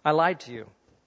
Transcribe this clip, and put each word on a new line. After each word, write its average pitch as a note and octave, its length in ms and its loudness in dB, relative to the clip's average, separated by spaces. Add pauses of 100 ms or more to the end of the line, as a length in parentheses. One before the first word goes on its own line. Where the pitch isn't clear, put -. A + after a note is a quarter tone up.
I D3+ 80 2
lied E3 280 2
to B2 120 -18
you. A2+ 180 -16 (360)